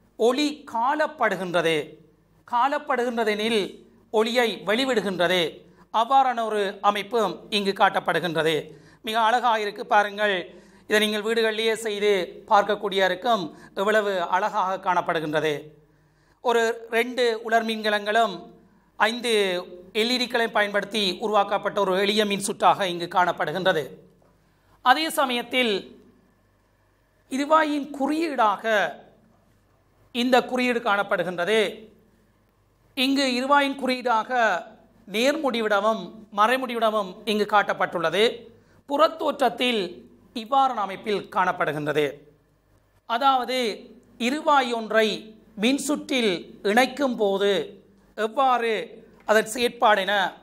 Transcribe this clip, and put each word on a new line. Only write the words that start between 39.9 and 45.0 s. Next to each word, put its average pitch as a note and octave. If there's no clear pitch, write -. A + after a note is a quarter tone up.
இவ்வாறான B3
அமைப்பில் F#3+
காணப்படுகின்றது. D#3
அதாவது B3+
இருவாய் C#4+
ஒன்றை A3